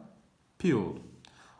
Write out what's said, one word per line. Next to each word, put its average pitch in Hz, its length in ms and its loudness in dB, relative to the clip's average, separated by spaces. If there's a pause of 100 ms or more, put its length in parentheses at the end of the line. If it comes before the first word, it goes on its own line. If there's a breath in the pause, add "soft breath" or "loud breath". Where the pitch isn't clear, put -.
(600)
pi 165 160 4
oldu. 85 240 -2 (600 loud breath)